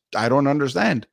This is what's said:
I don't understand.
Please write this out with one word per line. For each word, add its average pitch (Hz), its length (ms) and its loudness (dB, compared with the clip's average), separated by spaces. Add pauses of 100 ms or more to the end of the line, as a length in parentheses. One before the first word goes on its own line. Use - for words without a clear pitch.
(160)
I 113 120 0
don't 139 200 2
understand. 143 640 0